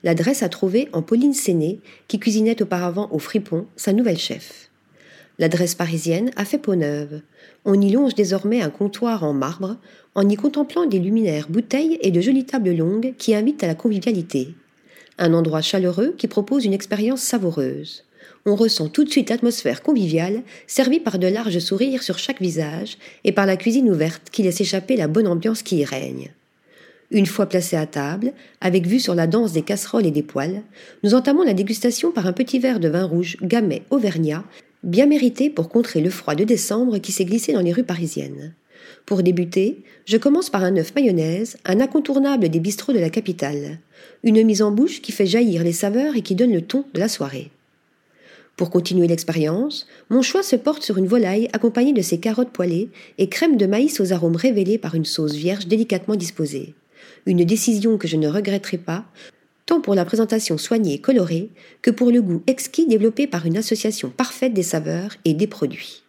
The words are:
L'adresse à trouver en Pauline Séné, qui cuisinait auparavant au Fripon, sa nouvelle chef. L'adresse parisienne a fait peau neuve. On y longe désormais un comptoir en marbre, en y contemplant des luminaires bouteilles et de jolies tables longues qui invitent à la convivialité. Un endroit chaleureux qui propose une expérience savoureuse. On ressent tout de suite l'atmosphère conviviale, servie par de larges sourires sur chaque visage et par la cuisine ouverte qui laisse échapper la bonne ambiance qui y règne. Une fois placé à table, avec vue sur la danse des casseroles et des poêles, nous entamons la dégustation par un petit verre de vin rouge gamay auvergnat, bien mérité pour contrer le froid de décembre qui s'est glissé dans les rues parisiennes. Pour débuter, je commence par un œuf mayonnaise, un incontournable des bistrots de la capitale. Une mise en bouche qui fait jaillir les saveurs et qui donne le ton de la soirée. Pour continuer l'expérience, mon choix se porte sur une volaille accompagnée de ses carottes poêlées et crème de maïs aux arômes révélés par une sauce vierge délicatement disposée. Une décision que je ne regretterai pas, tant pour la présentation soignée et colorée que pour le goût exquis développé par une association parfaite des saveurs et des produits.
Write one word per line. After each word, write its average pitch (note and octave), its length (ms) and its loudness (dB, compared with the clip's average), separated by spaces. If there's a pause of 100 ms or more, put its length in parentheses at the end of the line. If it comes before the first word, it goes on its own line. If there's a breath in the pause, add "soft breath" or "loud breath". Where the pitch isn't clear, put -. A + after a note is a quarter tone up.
L'adresse E3+ 400 2
à F3 80 0
trouver G#3+ 420 0
en E3 80 -2
Pauline B3 320 2
Séné, F#3 480 0 (280 loud breath)
qui G#3+ 100 -2
cuisinait A3 420 2
auparavant F3+ 500 -2
au D#3 80 -2
Fripon, G3 560 -4
sa G3 200 -2
nouvelle G#3+ 240 2
chef. - 500 -12 (720 soft breath)
L'adresse E3+ 360 0
parisienne E3 640 -2
a - 80 -4
fait D4 140 -2
peau A3 160 -2
neuve. D3 480 -4 (420 soft breath)
On G3+ 160 4
y G3+ 100 4
longe B3+ 240 2
désormais G3+ 460 0
un E3 80 0
comptoir G3+ 560 -2
en D3 80 0
marbre, E3+ 460 -4 (360 soft breath)
en G3+ 140 4
y G#3 80 4
contemplant D4 480 0
des G3+ 140 2
luminaires F3+ 500 0
bouteilles C4+ 540 0
et F#3+ 80 4
de E3+ 100 4
jolies C4 240 2
tables G3+ 320 0
longues G#3+ 400 0
qui - 180 2
invitent A3+ 300 0
à E3+ 40 0
la D#3+ 60 0
convivialité. F3 800 -4 (640 soft breath)
Un E3+ 160 2
endroit D#3+ 300 2
chaleureux F#3+ 560 0
qui G#3+ 100 -2
propose A3+ 380 0
une F#3+ 80 2
expérience G#3+ 480 -2
savoureuse. D#3 840 -4 (420 soft breath)
On G#3 100 2
ressent G#3+ 320 2
tout D4 160 2
de D4+ 60 -4
suite C4 200 0
l'atmosphère A#3 520 -2
conviviale, F#3+ 600 0 (240 loud breath)
servie C4+ 340 2
par G3+ 180 -4
de F3+ 80 2
larges G3 340 0
sourires B3+ 420 -2
sur - 160 -6
chaque C4 240 -6
visage E3 560 -6 (260 loud breath)
et G3 80 2
par G3 140 4
la F#3+ 100 2
cuisine A#3 340 2
ouverte E3 400 0
qui A3+ 120 -2
laisse F3+ 180 0
échapper F#3+ 360 0
la D#3+ 120 0
bonne G#3 180 2
ambiance F3+ 360 0
qui F3 160 -2
y C#3+ 60 2
règne. C3+ 460 -8 (800 soft breath)
Une G3 160 4
fois G3 200 0
placé F3 300 0
à D#3 100 0
table, E3+ 460 -4 (280 loud breath)
avec F3+ 260 2
vue A#3 140 2
sur F#3 140 -2
la E3 120 2
danse G#3 260 2
des D#3+ 100 0
casseroles G3+ 440 -2
et D#3+ 40 4
des D3 120 0
poêles, E3+ 400 -6 (400 loud breath)
nous G#3 120 4
entamons C#4 280 4
la A#3+ 120 4
dégustation A3+ 580 -2
par G3+ 140 -2
un F3+ 60 0
petit B3+ 260 -2
verre B3 220 0
de E3 80 2
vin F3 160 0
rouge E3+ 380 -2
gamay F#3+ 460 0
auvergnat, F3 560 -2 (380 loud breath)
bien F#3 240 4
mérité C4+ 420 2
pour G3 220 -4
contrer A3+ 320 0
le F3 80 2
froid E3 240 -6
de F3 100 0
décembre A3 540 0
qui G3+ 140 -6
s'est F#3 120 -2
glissé A3+ 300 0
dans G3 80 2
les F3 100 2
rues B3 120 0
parisiennes. D3+ 680 -8 (520 loud breath)
Pour F#3+ 160 0
débuter, F3+ 600 0 (220 loud breath)
je A3 140 2
commence D4 320 2
par F#3+ 140 0
un F#3 120 2
œuf E3 180 -2
mayonnaise, F#3+ 720 0
un F#3+ 160 2
incontournable C#4 720 2
des E3 100 0
bistrots G#3 320 -4
de A3+ 60 4
la E3 120 0
capitale. D3+ 680 -6 (440 loud breath)
Une A3 220 6
mise G#3+ 160 4
en G#3 100 4
bouche A#3+ 300 0
qui - 120 -12
fait G3+ 120 0
jaillir F#3 400 2
les E3+ 80 2
saveurs A#3+ 440 -2
et G#3+ 60 0
qui G3 120 -4
donne A#3 180 2
le E3+ 100 2
ton C4+ 300 -4
de E3 80 -4
la A3 80 0
soirée. C#3 420 -8 (1080 soft breath)
Pour F3 140 -2
continuer F3 380 2
l'expérience, E3+ 800 -2 (240 soft breath)
mon B3+ 120 4
choix F#4+ 220 0
se - 100 2
porte D4 300 -2
sur G3+ 120 -2
une F#3+ 120 2
volaille G#3+ 440 2
accompagnée A#3+ 400 2
de G#3+ 100 2
ses E3+ 180 -2
carottes A3+ 320 -2
poêlées F3+ 360 -2 (300 loud breath)
et F#3+ 100 2
crème D#4+ 280 2
de G3+ 100 4
maïs A#3 320 0
aux F#3+ 140 0
arômes E3+ 240 2
révélés G#3 420 2
par E3 160 -6
une D#3+ 100 0
sauce D3+ 300 -4
vierge F3+ 320 -4
délicatement G#3 480 0
disposée. E3 600 -6 (520 loud breath)
Une F3 180 4
décision G#3+ 540 2
que F#3 80 -4
je D#3+ 100 -2
ne D3+ 120 2
regretterai G3 500 -2
pas, F3 280 -8 (600 loud breath)
tant E4+ 140 2
pour G3+ 160 0
la F3 80 2
présentation A3 520 0
soignée G3+ 380 0
et C#3+ 60 -6
colorée F#3 500 0 (320 loud breath)
que A#3+ 80 4
pour A#3+ 220 2
le A#3+ 100 4
goût E3+ 240 -2
exquis D#4+ 400 0
développé A3 400 2
par E3+ 180 -6
une E3+ 120 0
association G#3+ 540 -4
parfaite - 440 -4
des F#3 80 0
saveurs E3+ 600 -4
et D#3+ 100 2
des G#3+ 140 0
produits. - 600 -8